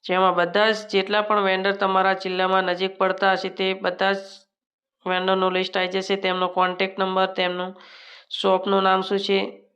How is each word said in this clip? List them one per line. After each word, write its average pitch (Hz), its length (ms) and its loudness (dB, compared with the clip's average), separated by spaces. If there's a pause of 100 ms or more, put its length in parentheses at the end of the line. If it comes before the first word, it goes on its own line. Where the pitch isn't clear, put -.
જેમાં 185 300 2
બધા 180 360 4
જ 208 180 -4
જેટલા 202 340 0
પણ 208 180 2
વેન્ડર 190 320 0
તમારા 190 400 2
જિલ્લામાં 185 520 0
નજીક 185 340 -2
પડતા 190 340 2
હશે 185 160 -2
તે 190 260 -2
બધા 190 380 0
જ 196 40 0 (920)
વેન્ડરનું 185 460 0
લિસ્ટ 185 240 -2
આવી 185 120 -2
જશે, 190 280 -2
તેમનો 185 320 -2
કોન્ટેક્ટ 185 500 -2
નંબર, 190 280 0
તેમનું 185 480 -4 (560)
શોપનું 190 520 0
નામ 190 200 4
શું 196 160 -2
છે 196 200 0 (380)